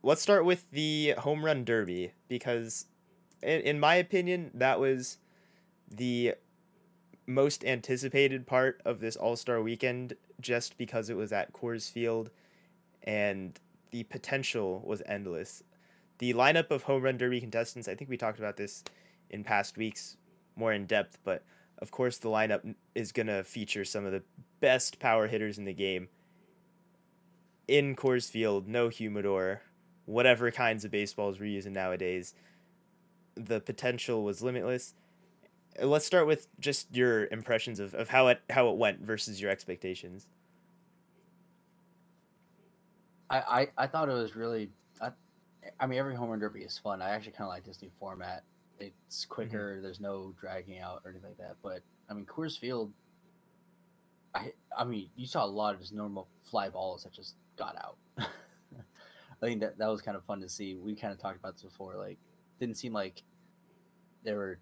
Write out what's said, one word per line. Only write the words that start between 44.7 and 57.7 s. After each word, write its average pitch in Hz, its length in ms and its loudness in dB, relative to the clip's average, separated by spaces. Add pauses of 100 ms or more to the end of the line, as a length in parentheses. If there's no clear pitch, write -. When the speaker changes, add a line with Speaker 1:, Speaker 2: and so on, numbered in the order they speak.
Speaker 2:
I, 120 120 -6 (680)
I 131 80 0
mean, 127 100 0
every 135 180 -2
Home 120 160 -4
Run 110 80 -4
Derby 104 240 -6
is - 140 -10
fun. 98 240 -4
I 95 100 -2
actually 107 220 -6
kinda 104 140 -8
like 90 160 -10
this 95 180 -18
new 95 180 -18
format. 92 440 -12 (360)
It's - 440 -12
Speaker 1:
Mm-hmm. - 100 -14
Speaker 2:
quicker, 104 480 -8
there's 95 200 -12
no 98 360 -8
dragging 92 420 -12
out 90 260 -12
or 92 60 -14
anything 92 180 -18
like - 80 -20
that. 92 260 -14
But, 92 200 -10 (260)
I 104 60 -10
mean, 101 100 -10
Coors 156 340 -8
Field, 120 320 -4 (1400)
I, 101 160 -6 (260)
I 123 60 0
mean, 104 320 -4
you 123 120 -10
saw 127 180 0
a - 20 -2
lot 104 260 0
of 92 60 -8
just 92 140 -16
normal 101 340 -8 (220)
fly 101 180 0
balls 92 360 -6
that 90 100 -18
just - 220 -18 (220)
got - 200 -8